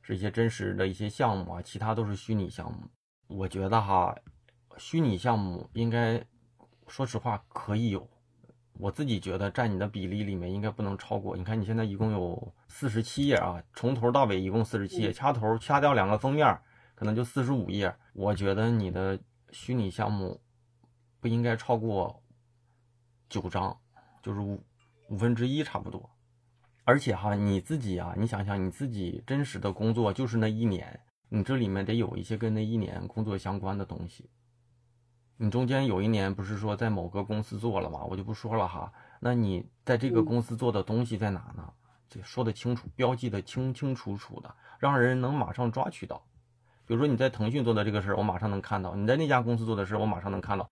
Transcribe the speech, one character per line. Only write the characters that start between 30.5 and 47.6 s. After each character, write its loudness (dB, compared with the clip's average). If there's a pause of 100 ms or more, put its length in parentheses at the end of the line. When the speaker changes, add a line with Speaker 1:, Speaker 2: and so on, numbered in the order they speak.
Speaker 1:
年， 0 (300)
你 0
这 0
里 2
面 0
得 0
有 0
一 -6
些 -4
跟 0
那 0
一 0
年 -2
工 -4
作 -2
相 -4
关 -2
的 -4
东 -8
西。 -18 (1080)
你 0
中 2
间 2
有 2
一 2
年 2
不 -4
是 -4
说 -2
在 0
某 0
个 -4
公 -2
司 -8
做 0
了 -4
吗？ -8
我 -4
就 -6
不 -6
说 -4
了 2
哈。 -8 (260)
那 0
你 2 (160)
在 4
这 0
个 6
公 2
司 -4
做 2
的 0
东 0
西 -4
在 0
哪 -2 (160)
呢？ -12
Speaker 2:
嗯。 -18 (340)
Speaker 1:
就 -14
说 -6
得 0
清 -2
楚， -6
标 2
记 -2
得 -2
清 -4
清 -2
楚 -6
楚 -12
的， -16 (240)
让 4
人 6
能 0
马 0
上 0
抓 -2
取 -12
到。 -10 (600)
比 -2
如 2
说 6
你 4
在 4
腾 0
讯 2